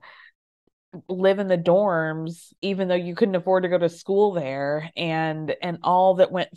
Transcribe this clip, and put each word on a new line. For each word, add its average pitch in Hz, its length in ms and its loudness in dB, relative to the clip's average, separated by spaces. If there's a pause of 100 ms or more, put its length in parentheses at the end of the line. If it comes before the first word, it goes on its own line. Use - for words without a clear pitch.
(1080)
live 190 320 2
in 196 80 -4
the 185 100 2
dorms, 165 1040 0
even 190 260 -2
though 180 80 0
you 175 200 -4
couldn't 196 200 0
afford 185 280 0
to 180 60 -2
go 180 80 0
to 170 120 2
school 196 440 0
there, 143 640 -4
and, 160 680 -4
and 170 220 -6
all 185 320 4
that 185 160 4
went 175 260 -4